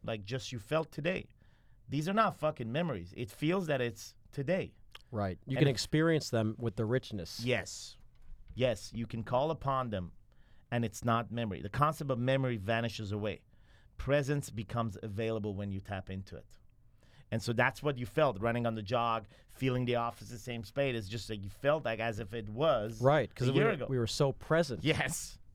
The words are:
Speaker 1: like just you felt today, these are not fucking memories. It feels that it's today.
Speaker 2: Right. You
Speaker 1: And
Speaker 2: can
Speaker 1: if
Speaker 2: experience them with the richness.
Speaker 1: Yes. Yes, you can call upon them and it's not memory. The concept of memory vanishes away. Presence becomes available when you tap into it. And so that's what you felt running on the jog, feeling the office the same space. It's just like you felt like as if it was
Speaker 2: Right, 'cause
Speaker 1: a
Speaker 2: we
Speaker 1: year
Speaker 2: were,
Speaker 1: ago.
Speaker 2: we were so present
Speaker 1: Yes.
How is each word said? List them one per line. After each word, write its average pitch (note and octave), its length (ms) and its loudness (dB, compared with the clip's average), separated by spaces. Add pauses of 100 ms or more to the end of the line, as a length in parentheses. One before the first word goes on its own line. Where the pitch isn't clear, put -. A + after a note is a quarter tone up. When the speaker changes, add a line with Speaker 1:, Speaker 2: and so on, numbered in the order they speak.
Speaker 1:
like A2 200 -4
just B2 280 -6
you B2 60 -6
felt D#3 340 -2
today, D#3+ 360 -4 (600)
these D3+ 200 0
are G3 60 0
not G#3+ 240 4
fucking B2 320 0
memories. A#2+ 460 -2
It A#2 140 -6
feels F3 360 2
that C#3 140 2
it's A#2 340 -4 (180)
today. D3 400 -2 (380)
Speaker 2:
Right. G2 360 -2
You C3 100 -2
Speaker 1:
And B2 40 4
Speaker 2:
can C3+ 80 8
Speaker 1:
if C3+ 60 4
Speaker 2:
experience D#3 560 2
them A2 280 2
with A#2 180 -2
the A2+ 80 0
richness. A2 580 -2
Speaker 1:
Yes. A#2 540 -4 (580)
Yes, A2+ 400 0
you A2+ 120 -4
can A2+ 160 -6
call C3 280 2
upon C3+ 400 -2
them F#2 220 -4 (580)
and A#2 140 2
it's - 200 -6
not A2+ 260 2
memory. G#2+ 320 -4
The G2+ 60 -6
concept D3 420 0
of B2 80 2
memory C3 380 2
vanishes A2 560 -2
away. G#2 280 -2 (560)
Presence C#3+ 540 0
becomes A2 520 -4
available A2 520 -2
when G2+ 180 -4
you G2 80 -4
tap F#2+ 300 -8
into F#2+ 260 -8
it. A#1 100 -14 (840)
And A2+ 120 -2
so A#2+ 100 -2
that's B2 300 2
what C#3 160 0
you A#2+ 80 -4
felt C3 340 2
running A#2 260 2
on A2+ 80 0
the A2 80 -4
jog, A2+ 440 0 (260)
feeling B2+ 320 0
the A#2+ 120 2
office A#2 340 -2
the A#2+ 80 -10
same A#2 260 -8
space. C#3 320 0
It's G2+ 120 -4
just G#2+ 200 -6
like G#2+ 140 -6
you F#2+ 80 -8
felt D3 340 2
like A2+ 160 0
as A2+ 200 -2
if G2 120 -8
it A2 160 -6
was A2+ 540 2
Speaker 2:
Right, C#3 320 6
'cause B2+ 140 2
Speaker 1:
a C3+ 40 4
Speaker 2:
we D3 60 6
Speaker 1:
year G#3 80 6
Speaker 2:
were, A3+ 60 4
Speaker 1:
ago. C3+ 160 -4
Speaker 2:
we C3 100 2
were A2+ 80 2
so C#3 260 2
present C#3 520 0
Speaker 1:
Yes. D3+ 540 0 (160)